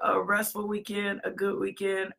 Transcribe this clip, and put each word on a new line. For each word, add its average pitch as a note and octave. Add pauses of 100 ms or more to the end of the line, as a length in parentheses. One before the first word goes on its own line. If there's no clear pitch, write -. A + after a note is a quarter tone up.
a F#3+
restful G#3
weekend, G3+
a F#3+
good G3
weekend. G3